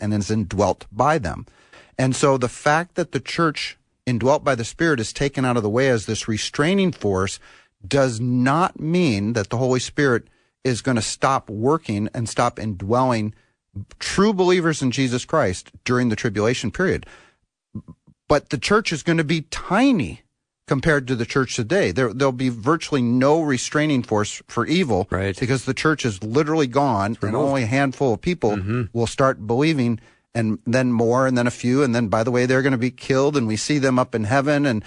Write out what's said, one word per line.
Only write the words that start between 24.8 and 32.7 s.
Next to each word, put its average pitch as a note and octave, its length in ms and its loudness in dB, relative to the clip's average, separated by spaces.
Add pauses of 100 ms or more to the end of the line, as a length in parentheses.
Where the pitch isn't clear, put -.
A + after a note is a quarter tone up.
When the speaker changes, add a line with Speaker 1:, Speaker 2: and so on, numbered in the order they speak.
Speaker 2:
Right. F#2+ 280 -2
Speaker 1:
because C3 260 -2
the - 100 -4
church - 300 0
is G#2 180 -4
literally D3 440 0
gone, A#2+ 460 0
Speaker 2:
It's A2+ 100 -8
Speaker 1:
and G2+ 100 -2
Speaker 2:
removed. C#3 160 0
Speaker 1:
only C#3 140 0
a A2+ 40 -2
handful C3+ 460 0
of G#2 80 -4
people B2+ 360 -2
Speaker 2:
Mm-hmm. G#2+ 260 -4 (100)
Speaker 1:
will A#2 140 0
start C3 400 0
believing, A#2+ 540 0 (320)
and A2 320 -2
then B2 280 2
more, A#2+ 340 2
and C3 100 0
then B2 120 2
a - 20 0
few, B2+ 320 0
and B2+ 100 2
then, A#2+ 140 0
by A2 160 0
the B2 80 0
way, B2 160 2
they're C3 160 2
gonna C3+ 160 0